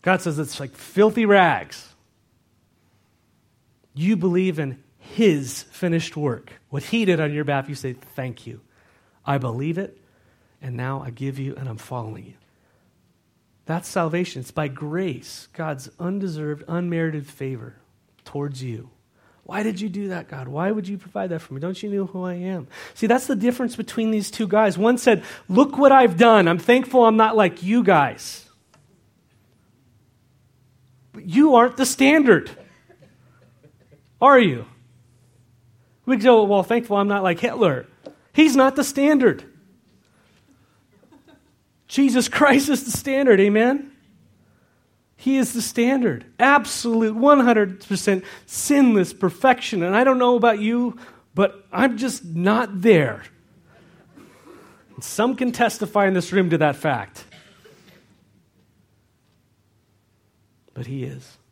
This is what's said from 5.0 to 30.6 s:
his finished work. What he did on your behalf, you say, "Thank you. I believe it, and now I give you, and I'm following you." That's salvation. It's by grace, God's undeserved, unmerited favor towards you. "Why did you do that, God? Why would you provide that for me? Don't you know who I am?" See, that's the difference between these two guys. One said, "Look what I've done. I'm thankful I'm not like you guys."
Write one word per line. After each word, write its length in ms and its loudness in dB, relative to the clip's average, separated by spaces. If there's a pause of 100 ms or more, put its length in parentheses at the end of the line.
his 640 -2
finished 520 -6
work. 360 -6 (180)
What 140 -10
he 200 -4
did 140 2
on 140 -2
your 100 -6
behalf, 260 -4
you 60 -10
say, 200 -12
"Thank 520 -14
you. 140 -18 (680)
I 120 -2
believe 400 -6
it, 200 -12 (640)
and 140 -12
now 260 -8
I 80 -14
give 300 -10
you, 160 -10
and 120 -12
I'm 80 -12
following 480 -14
you." 100 -20 (1300)
That's 220 -8
salvation. 520 -6
It's 100 -16
by 180 -6
grace, 840 -10
God's 460 -12
undeserved, 680 -8
unmerited 580 -6
favor 480 -14 (500)
towards 380 -10
you. 280 -12 (540)
"Why 180 -8
did 180 -6
you 80 -8
do 200 -10
that, 200 -10
God? 200 -14
Why 220 -4
would 180 -6
you 80 -10
provide 340 -10
that 100 -8
for 140 -20
me? 60 -14
Don't 220 -10
you 80 -10
know 160 -4
who 160 -12
I 120 -8
am?" 340 -10 (260)
See, 120 -4
that's 200 0
the 100 -2
difference 400 -4
between 340 -6
these 200 -4
two 160 -6
guys. 320 0
One 200 2
said, 240 2 (260)
"Look 280 4
what 160 6
I've 240 6
done. 320 6
I'm 100 2
thankful 460 4
I'm 120 6
not 200 4
like 260 2
you 200 0
guys." 640 0 (2750)